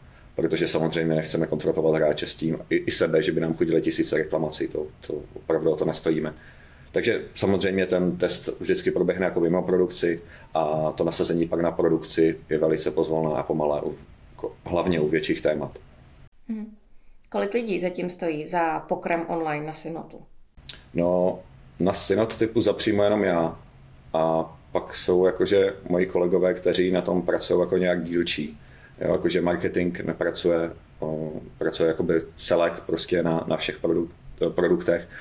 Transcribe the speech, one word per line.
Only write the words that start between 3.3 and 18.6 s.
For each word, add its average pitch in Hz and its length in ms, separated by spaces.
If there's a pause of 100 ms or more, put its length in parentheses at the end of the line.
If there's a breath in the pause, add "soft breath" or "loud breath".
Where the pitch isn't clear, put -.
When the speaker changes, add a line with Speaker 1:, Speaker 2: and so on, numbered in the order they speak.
Speaker 1:
by 80 80
nám 80 140
chodily 80 280
tisíce 80 340
reklamací, 80 520
to, 78 180 (200)
to 78 80 (200)
opravdu 80 380
o 76 40
to 78 80
nestojíme. 78 500 (580 loud breath)
Takže 98 300 (120)
samozřejmě 95 520
ten 90 300
test - 440
vždycky 90 300
proběhne 87 360
jako 87 140
mimo 85 220
produkci 90 580 (340 loud breath)
a 78 380
to 85 120
nasazení 82 440
pak 85 120
na 85 100
produkci 80 680 (140)
je 80 80
velice 78 320
pozvolné 80 460
a - 60
pomalé, 76 400
u, 76 120 (420)
ko-, - 140 (140)
hlavně 85 360
u 76 80
větších 80 320
témat. 73 380 (680)
Speaker 2:
Mhm. 220 180 (680)
Kolik 202 200
lidí 214 260
zatím 180 300
stojí 156 360
za 165 320